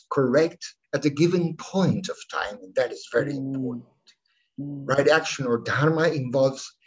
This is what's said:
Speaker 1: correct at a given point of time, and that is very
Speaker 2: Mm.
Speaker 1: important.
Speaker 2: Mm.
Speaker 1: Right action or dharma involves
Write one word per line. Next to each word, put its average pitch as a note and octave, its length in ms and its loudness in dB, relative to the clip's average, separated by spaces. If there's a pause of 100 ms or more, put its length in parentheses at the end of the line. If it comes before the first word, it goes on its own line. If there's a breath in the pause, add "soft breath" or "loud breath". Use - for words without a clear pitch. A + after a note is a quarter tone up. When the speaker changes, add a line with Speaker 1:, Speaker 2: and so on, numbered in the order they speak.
(100)
Speaker 1:
correct C#3+ 540 2 (300)
at C#3+ 100 -2
a D3+ 60 2
given E3+ 460 2
point E3+ 520 0
of - 80 -10 (160)
time, G2+ 300 -6
and F#2 120 -20
that B2+ 160 0
is - 220 -14
very C#3 220 0
Speaker 2:
Mm. C3+ 200 -6
Speaker 1:
important. B2 300 -6 (760)
Speaker 2:
Mm. C#3 300 -8
Speaker 1:
Right C#3 200 4
action D3+ 380 2
or A#2+ 120 0
dharma D3+ 500 2
involves C3+ 640 0 (140 soft breath)